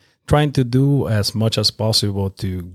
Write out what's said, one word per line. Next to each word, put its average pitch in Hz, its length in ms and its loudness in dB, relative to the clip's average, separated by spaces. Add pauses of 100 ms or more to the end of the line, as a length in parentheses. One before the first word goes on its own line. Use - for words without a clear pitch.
(260)
trying 147 260 2
to 131 120 2
do 131 420 2
as 104 280 0
much 110 240 0
as 107 120 0
possible 101 600 -2
to 92 320 -6 (120)